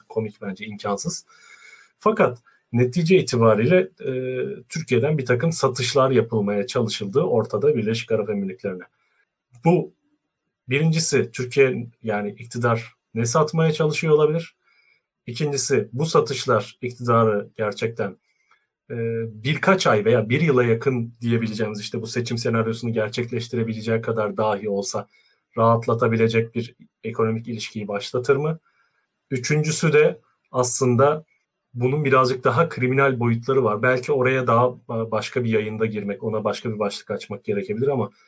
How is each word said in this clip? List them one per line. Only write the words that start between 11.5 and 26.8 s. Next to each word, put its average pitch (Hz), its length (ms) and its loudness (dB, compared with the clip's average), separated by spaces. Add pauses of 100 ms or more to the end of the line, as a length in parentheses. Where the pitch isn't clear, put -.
yani 104 280 -4
iktidar 117 640 -4 (200)
ne 117 120 -2
satmaya 160 460 2
çalışıyor 151 420 2
olabilir? 156 420 2 (680)
İkincisi 131 680 -2
bu 139 140 -2
satışlar 127 760 0
iktidarı 113 760 0
gerçekten 107 600 -4 (760)
e, 120 40 -8 (480)
birkaç 170 420 2
ay 107 180 4
veya 110 240 4
bir 123 120 2
yıla 135 240 4
yakın 117 560 0
diyebileceğimiz, 110 600 -2
işte 113 200 -8
bu 110 60 -8
seçim 120 320 -4
senaryosunu 113 540 -2
gerçekleştirebileceği 113 1080 -4
kadar 107 360 -4
dahi 107 320 -2
olsa 98 380 -4 (500)
rahatlatabilecek 113 960 2
bir 117 220 -6 (280)